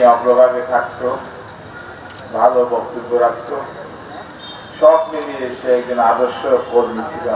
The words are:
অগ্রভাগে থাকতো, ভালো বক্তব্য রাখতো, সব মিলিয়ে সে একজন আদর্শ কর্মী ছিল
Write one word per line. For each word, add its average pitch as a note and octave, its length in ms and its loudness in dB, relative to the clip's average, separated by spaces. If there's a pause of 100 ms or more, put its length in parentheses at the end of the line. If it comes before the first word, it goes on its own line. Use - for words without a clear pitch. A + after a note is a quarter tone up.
(140)
অগ্রভাগে B2 580 4
থাকতো, B2 360 -2 (1300)
ভালো A2 220 4 (140)
বক্তব্য A2+ 380 -6 (140)
রাখতো, A#2 300 -4 (1200)
সব D#3+ 200 8 (120)
মিলিয়ে C#3+ 360 -6 (120)
সে B2+ 80 -6 (100)
একজন B2 220 -2 (120)
আদর্শ B2 300 0 (300)
কর্মী A2+ 380 0
ছিল G#2+ 160 -10 (100)